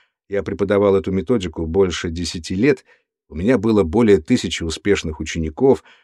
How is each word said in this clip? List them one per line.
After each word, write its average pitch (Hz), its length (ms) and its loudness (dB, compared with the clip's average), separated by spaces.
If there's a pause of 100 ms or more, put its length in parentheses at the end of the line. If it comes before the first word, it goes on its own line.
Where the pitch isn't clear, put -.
(280)
Я 98 140 -4
преподавал 98 540 2
эту 95 160 -2
методику 90 540 -2
больше 87 440 0
десяти 85 440 -8
лет, 127 300 0 (440)
у - 60 -18
меня 101 220 0
было 104 260 2
более 101 360 4
тысячи 90 440 -2
успешных 82 560 -4
учеников, 80 640 0 (220)